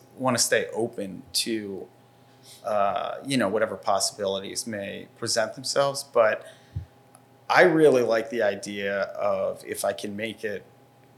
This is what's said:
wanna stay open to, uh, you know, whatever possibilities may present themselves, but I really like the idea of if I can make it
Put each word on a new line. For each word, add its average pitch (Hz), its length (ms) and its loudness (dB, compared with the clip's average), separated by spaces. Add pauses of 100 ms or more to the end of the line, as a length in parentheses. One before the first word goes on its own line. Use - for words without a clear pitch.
(180)
wanna 127 200 0
stay 110 340 2
open 101 500 -6 (120)
to, 104 520 -4 (800)
uh, 101 520 0 (100)
you 139 100 0
know, 110 120 2
whatever 104 280 0
possibilities 98 920 -2
may 98 400 -8 (120)
present 110 360 -2
themselves, 139 500 -2
but 110 400 2 (1040)
I 135 140 8
really 156 400 6
like 113 280 0
the 117 120 0
idea 101 600 -2
of 95 640 -2
if - 180 -6
I 101 80 0
can 101 240 -8
make 107 280 -8
it 104 200 -8 (540)